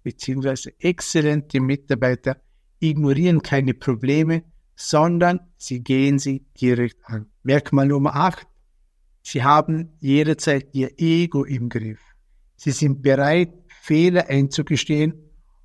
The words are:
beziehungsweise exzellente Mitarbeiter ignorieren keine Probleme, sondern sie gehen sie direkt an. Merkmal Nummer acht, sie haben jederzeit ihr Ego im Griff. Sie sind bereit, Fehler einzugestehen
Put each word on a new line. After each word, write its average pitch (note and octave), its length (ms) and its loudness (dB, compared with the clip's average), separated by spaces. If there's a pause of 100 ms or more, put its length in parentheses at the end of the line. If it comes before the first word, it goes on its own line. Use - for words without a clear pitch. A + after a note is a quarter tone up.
beziehungsweise C3 760 -6
exzellente D3+ 800 -2
Mitarbeiter C3 840 -2 (360)
ignorieren D3+ 640 2
keine C3+ 320 -2
Probleme, D3 680 -2 (320)
sondern F3 680 0 (160)
sie B2 260 -10
gehen C3+ 360 2
sie C3+ 260 -6 (160)
direkt A#2+ 440 0
an. A2 260 -12 (120)
Merkmal C#3 440 2
Nummer C#3+ 300 0
acht, E3 300 -2 (760)
sie B2+ 200 -6
haben D#3 560 2
jederzeit C#3+ 720 0
ihr C3 240 -2
Ego E3 460 0
im A#2+ 240 -6
Griff. A2 320 -8 (560)
Sie C#3+ 160 -4
sind C#3 300 -2
bereit, C#3+ 500 2 (280)
Fehler F3 480 2
einzugestehen D3 840 0 (500)